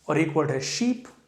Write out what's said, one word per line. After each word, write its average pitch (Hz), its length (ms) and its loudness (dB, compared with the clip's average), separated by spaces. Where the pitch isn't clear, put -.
और 151 100 2
एक 156 180 2
वर्ड 143 140 2
है 135 100 0
शीप 240 440 -2